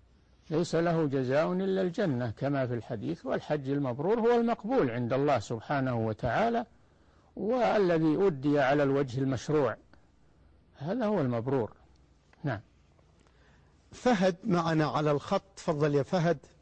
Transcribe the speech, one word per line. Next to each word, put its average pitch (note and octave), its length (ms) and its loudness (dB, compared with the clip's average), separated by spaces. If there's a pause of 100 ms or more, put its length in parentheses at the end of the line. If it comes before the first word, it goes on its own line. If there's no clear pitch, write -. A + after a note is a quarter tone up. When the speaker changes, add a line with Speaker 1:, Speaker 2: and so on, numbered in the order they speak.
(500)
Speaker 1:
ليس E3 240 -2
له E3 320 0
جزاء C#3 460 0
إلا F#3+ 300 -2
الجنة D#3+ 480 -2
كما C3+ 360 -2
في A#2+ 80 -4
الحديث، A#2+ 520 -8
والحج D3+ 440 -4
المبرور C#3+ 500 -2
هو A#3 200 4
المقبول A#3 500 0
عند A#2+ 220 -2
الله C#3 260 2
سبحانه A#2+ 680 -2
وتعالى، F3+ 600 -2 (680)
والذي F#3+ 920 2
أدي C#3+ 340 2
على C#3+ 220 4
الوجه C3+ 380 0
المشروع، C3+ 560 0 (1000)
هذا G#3 300 -4
هو G#3 140 0
المبرور. B2 520 0 (720)
نعم. A#2 160 -4 (1300)
Speaker 2:
فهد F#3+ 520 2
معنا E3 420 2
على D3 240 0
الخط، D3 320 -2 (140)
تفضل D3+ 380 0
يا C#3+ 80 4
فهد. E3+ 360 0 (240)